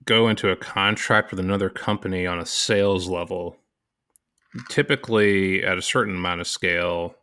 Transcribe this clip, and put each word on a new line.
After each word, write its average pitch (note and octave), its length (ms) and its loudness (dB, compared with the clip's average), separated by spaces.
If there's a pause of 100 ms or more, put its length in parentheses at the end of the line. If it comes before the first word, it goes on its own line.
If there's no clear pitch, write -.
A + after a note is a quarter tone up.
go A2+ 240 4
into G#2+ 220 2
a F2+ 60 0
contract G#2 760 2
with F#2+ 80 -6
another F#2+ 300 0
company F#2+ 560 -4
on F2 120 -2
a E2 80 -6
sales G2+ 640 0
level, F2 480 -6 (1120)
typically G#2 960 2
at F#2+ 140 0
a F2+ 40 -6
certain G#2 320 -2
amount F2+ 260 -4
of F2 60 -6
scale, F2 760 -2